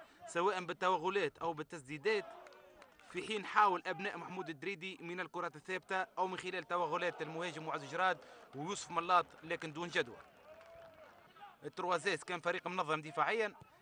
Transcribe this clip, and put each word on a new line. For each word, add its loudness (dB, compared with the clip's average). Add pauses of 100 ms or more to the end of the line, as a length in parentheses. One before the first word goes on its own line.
(280)
سواء 4
بالتوغلات 2
أو 0
بالتسديدات، -2 (880)
في -4
حين -2
حاول 6
أبناء -2
محمود -6
الدريدي -6
من -6
الكرات -4
الثابتة -2 (120)
أو 4
من -2
خلال -4
توغلات 2
المهاجم -4
معز -2
جراد 2 (360)
ويوسف -6
ملاط، 6 (180)
لكن -4
دون -4
جدوى. 2 (1500)
التروازيس 0
كان -4
فريق 0
منظم 0
دفاعيا، 2 (300)